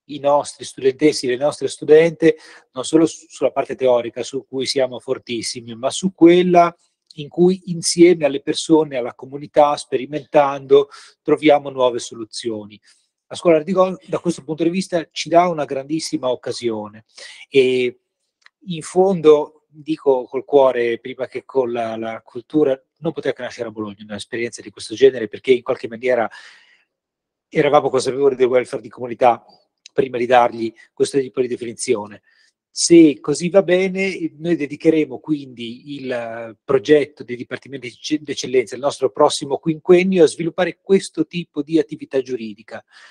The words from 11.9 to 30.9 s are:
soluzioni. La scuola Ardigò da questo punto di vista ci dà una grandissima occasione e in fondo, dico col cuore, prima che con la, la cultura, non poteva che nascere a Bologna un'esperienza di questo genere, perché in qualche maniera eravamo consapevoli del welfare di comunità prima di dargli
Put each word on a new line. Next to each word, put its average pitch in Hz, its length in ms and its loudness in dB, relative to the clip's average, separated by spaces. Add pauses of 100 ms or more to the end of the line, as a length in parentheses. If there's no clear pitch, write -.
soluzioni. 110 800 -12 (480)
La 131 100 -14
scuola 165 200 4
Ardigò 185 400 0 (100)
da - 120 -6
questo - 240 -6
punto 160 220 -6
di 170 60 2
vista 175 420 -6
ci - 160 -10
dà 170 200 4
una 151 160 -4
grandissima 139 680 -6
occasione 110 720 -8 (440)
e 127 520 0 (680)
in 165 160 -10
fondo, 156 840 2
dico 143 560 -2
col 123 200 -8
cuore, 120 540 2
prima 127 280 -10
che - 180 -12
con 123 280 -2
la, 113 240 -6
la 113 260 -8
cultura, 135 560 -2 (200)
non 160 140 -6
poteva 139 220 -4
che 123 80 -14
nascere 117 260 -10
a 107 40 -14
Bologna 104 280 -10
un'esperienza 107 600 -10
di 104 100 -16
questo - 240 -14
genere, 123 340 4
perché 117 240 -2
in 120 100 2
qualche 123 260 -6
maniera 117 400 -2 (1200)
eravamo 143 420 2
consapevoli 127 440 0
del 180 140 2
welfare 123 340 -2
di 117 60 -16
comunità 120 560 0 (500)
prima 127 240 -2
di 120 80 -2
dargli 117 480 2 (180)